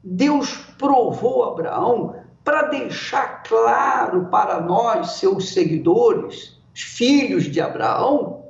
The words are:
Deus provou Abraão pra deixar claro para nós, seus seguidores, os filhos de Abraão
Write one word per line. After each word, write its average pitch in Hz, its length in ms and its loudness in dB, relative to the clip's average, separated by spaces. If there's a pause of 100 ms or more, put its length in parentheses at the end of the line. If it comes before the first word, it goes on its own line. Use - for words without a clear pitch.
Deus 254 540 0 (200)
provou 254 680 2
Abraão - 680 -2 (280)
pra 294 200 2
deixar 262 800 -6
claro 226 840 2
para - 340 0
nós, 214 520 0
seus 190 420 -2
seguidores, 170 1040 0 (140)
os - 80 -14
filhos 240 640 2
de 147 180 -2
Abraão - 880 -2